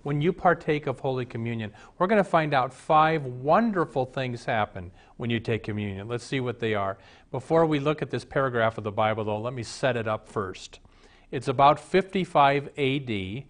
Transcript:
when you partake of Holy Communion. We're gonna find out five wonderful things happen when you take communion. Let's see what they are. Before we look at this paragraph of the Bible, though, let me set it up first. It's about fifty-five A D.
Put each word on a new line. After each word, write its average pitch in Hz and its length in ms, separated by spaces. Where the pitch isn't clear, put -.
when 147 160
you 175 140
partake 170 540
of 135 120
Holy 127 260
Communion. 113 460
We're 180 100
gonna 202 140
find 160 320
out 131 200
five 156 500
wonderful 151 800
things 127 400
happen 104 480
when 117 140
you 120 100
take 113 240
communion. 104 460
Let's 120 160
see 139 160
what 123 180
they 110 160
are. 98 220
Before 160 340
we 156 140
look 147 220
at 131 100
this 120 140
paragraph 120 520
of 110 60
the 104 80
Bible, 110 320
though, 107 160
let 120 140
me 123 100
set 127 320
it 117 100
up 110 220
first. - 540
It's 135 160
about 143 320
fifty-five 156 960
A 139 240
D. 110 500